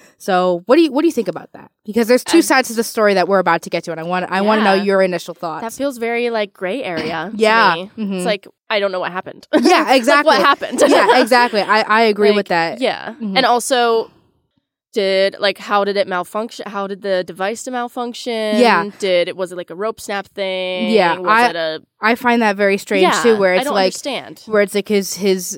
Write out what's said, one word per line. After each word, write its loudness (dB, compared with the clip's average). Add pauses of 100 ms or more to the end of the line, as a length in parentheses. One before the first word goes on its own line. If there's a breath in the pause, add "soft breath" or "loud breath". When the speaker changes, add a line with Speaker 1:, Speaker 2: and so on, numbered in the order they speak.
(180 soft breath)
Speaker 1:
So -2
what 4
do 4
you, 0
what -2
do 0
you 2
think -4
about -12
that? -20 (160)
Because -2
there's 4
two 2
Speaker 2:
I 8
Speaker 1:
sides 2
to -10
the -2
story 2
that 2
we're 4
about 2
to -12
get -4
to, -8
and -8
I -8
wanna, -4
I -2
wanna 2
know 4
Speaker 2:
Yeah. 0
Speaker 1:
your 2
initial -2
thoughts. -8
Speaker 2:
That -10
feels -6
very, -4
like, -4
gray -6
area -6
Speaker 1:
<clears throat> -10
Speaker 2:
to -8
Speaker 1:
Yeah. 4
Speaker 2:
me. -10
Speaker 1:
Mm-hmm. -4
Speaker 2:
It's -4
like, -2 (220)
I 0
don't -2
know -4
what -4
happened. -12
<laughs> 4
Speaker 1:
Yeah, 4
Speaker 2:
Like, 2
Speaker 1:
exactly. 2
Speaker 2:
what 4
happened? 0
<laughs> 4
Speaker 1:
Yeah, 4
exactly. 2
I, 2
I 2
agree 4
Speaker 2:
Like, 4
Speaker 1:
with -2
that. -2
Speaker 2:
yeah. -4
Speaker 1:
Mm-hmm. -8
Speaker 2:
And 2
also, 0 (840)
did, 0
like, -2
how 0
did -2
it 0
malfunction? -6
How -6
did -10
the -2
device -6
malfunction? -6
Speaker 1:
Yeah. 4 (100)
Speaker 2:
Did 0
it, -10
was -6
it, -14
like, -12
a -14
rope -6
snap -8
thing? -4
Speaker 1:
Yeah, 2
Speaker 2:
Was -4
Speaker 1:
I, 4
Speaker 2:
it -6
a -6 (200)
Speaker 1:
I 2
find 0
that 0
very 2
strange, 0
Speaker 2:
Yeah, 2
Speaker 1:
too, 4
where 2
Speaker 2:
I 2
Speaker 1:
it's 0
Speaker 2:
don't -2
Speaker 1:
like, 2
Speaker 2:
understand. -6
Speaker 1:
where 2
it's -2
like -2
his, -2
his, -2